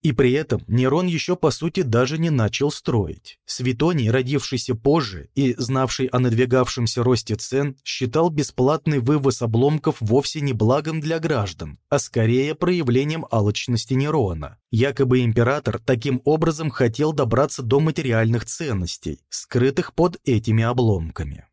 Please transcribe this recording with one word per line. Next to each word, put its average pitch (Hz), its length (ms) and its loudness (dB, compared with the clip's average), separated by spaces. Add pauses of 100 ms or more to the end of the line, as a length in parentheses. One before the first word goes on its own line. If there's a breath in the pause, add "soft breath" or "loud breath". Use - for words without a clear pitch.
И 147 80 2
при 123 200 2
этом 143 340 -2
Нерон 131 400 2
еще, 170 280 -2
по 160 160 0
сути, 170 300 -4
даже 131 380 0
не 165 100 0
начал 135 420 0
строить. - 760 -4
Светоний, 127 640 0
родившийся 131 640 -2
позже 113 600 0
и 131 220 2
знавший 131 520 -2
о 127 100 0
надвигавшемся 123 840 2
росте 113 340 0
цен, 139 460 -2
считал 151 460 0
бесплатный 147 680 0
вывоз 135 420 2
обломков 139 600 0
вовсе 135 420 0
не 139 100 -2
благом 147 480 0
для 160 200 -4
граждан, 98 580 -4 (100)
а 143 100 0
скорее 127 560 0
проявлением 156 760 0
алчности 110 640 -2
Нерона. 120 640 -2 (120)
Якобы 127 540 2
император 117 540 0
таким 127 480 -2
образом 160 440 0
хотел 139 440 0
добраться 135 480 0
до 131 180 2
материальных 117 640 0
ценностей, 95 760 -6 (100)
скрытых - 640 0
под 170 300 0
этими 110 400 2
обломками. 98 880 -2